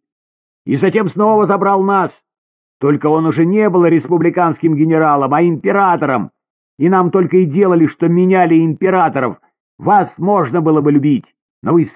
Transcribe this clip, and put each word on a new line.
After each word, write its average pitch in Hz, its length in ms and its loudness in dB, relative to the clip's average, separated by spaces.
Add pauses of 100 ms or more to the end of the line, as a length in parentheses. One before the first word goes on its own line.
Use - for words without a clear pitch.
(680)
И 127 100 -2
затем 190 320 0
снова 208 380 0
забрал 196 360 0
нас. 196 280 -2 (720)
Только 143 260 -2
он 160 200 0
уже 160 200 0
не 208 220 0
был 175 160 2
республиканским 165 920 0
генералом, 147 580 0
а 156 100 0
императором. 170 880 -2 (480)
И 156 100 0
нам 185 220 2
только 170 260 0
и 185 80 4
делали, 170 420 2
что 165 220 -2
меняли 175 560 2
императоров. 156 720 -2 (400)
Вас 180 400 0
можно 170 420 -2
было 156 200 2
бы 147 100 0
любить, 143 360 0 (360)
но 160 120 -2
вы 170 100 2 (120)